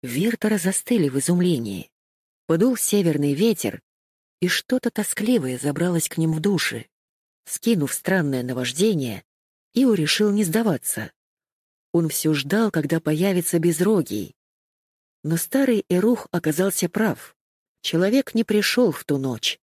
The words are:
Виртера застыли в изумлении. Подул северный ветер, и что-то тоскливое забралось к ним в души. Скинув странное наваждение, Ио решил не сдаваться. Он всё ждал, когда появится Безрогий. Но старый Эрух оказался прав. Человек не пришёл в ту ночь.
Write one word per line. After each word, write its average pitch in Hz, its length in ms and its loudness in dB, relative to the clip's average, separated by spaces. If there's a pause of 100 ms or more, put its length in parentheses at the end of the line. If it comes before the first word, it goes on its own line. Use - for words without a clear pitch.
Виртера 202 560 0
застыли 185 500 0
в 131 100 -2
изумлении. 139 720 0 (560)
Подул 214 300 2
северный 151 560 2
ветер, 165 480 0 (640)
и 180 40 2
что-то - 420 -2
тоскливое 196 680 -2
забралось 156 520 -2
к - 80 -8
ним 160 160 2
в 156 60 -4
души. 156 500 -2 (560)
Скинув 175 480 -2
странное 147 480 0
наваждение, 127 840 -2 (480)
Ио 247 220 4
решил 196 360 2
не 208 140 2
сдаваться. 165 680 -2 (840)
Он 165 180 0
всё 156 240 0
ждал, 196 360 0
когда 160 300 -2
появится 175 580 0
Безрогий. 170 760 0 (880)
Но 160 160 -2
старый 262 500 0
Эрух 202 420 2
оказался 175 600 -2
прав. - 440 -4 (460)
Человек 202 540 0
не 226 100 2
пришёл 208 480 2
в - 120 -8
ту 143 120 0
ночь. 131 500 -4